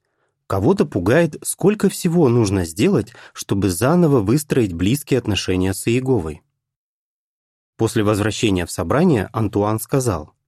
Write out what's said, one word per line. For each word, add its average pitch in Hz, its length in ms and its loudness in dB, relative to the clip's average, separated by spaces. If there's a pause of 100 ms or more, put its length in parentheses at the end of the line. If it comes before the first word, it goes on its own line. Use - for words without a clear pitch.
(440)
Кого-то 131 400 0
пугает, 143 560 0
сколько 208 460 0
всего 170 400 2
нужно 101 380 2
сделать, 107 480 0 (180)
чтобы - 380 -2
заново 143 500 2
выстроить 110 540 0
близкие 110 460 0
отношения 95 540 -2
с - 140 -8
Иеговой. 117 540 -2 (1400)
После 113 260 0
возвращения 101 600 0
в - 60 -10
собрание 117 600 0
Антуан 107 480 -2
сказал: 117 540 -4 (140)